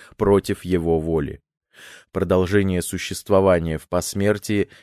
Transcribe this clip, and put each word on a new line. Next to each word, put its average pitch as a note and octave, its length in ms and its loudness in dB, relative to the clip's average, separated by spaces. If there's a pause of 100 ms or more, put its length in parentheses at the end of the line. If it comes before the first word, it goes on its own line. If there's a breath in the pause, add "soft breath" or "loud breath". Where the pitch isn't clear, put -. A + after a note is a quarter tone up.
(180 loud breath)
против G2 480 2
его E2 340 0
воли. D#2 420 -4 (720 loud breath)
Продолжение F#2 680 0
существования F2+ 960 0
в - 100 -14
посмертии — G2+ 800 -2 (140 loud breath)